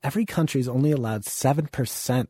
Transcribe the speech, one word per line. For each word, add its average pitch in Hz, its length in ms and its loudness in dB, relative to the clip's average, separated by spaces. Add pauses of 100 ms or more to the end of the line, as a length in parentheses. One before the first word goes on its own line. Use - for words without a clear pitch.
Every 202 240 0
country's 143 420 0
only 135 240 2
allowed 110 340 0
seven 147 420 0
percent - 640 -2